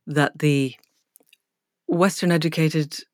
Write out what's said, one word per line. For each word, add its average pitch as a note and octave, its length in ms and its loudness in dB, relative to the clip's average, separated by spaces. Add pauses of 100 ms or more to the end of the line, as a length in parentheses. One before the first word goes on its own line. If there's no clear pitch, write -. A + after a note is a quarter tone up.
that D3 320 -2
the C#3 340 0 (1120)
Western F3 460 2
educated, D#3+ 640 0 (180)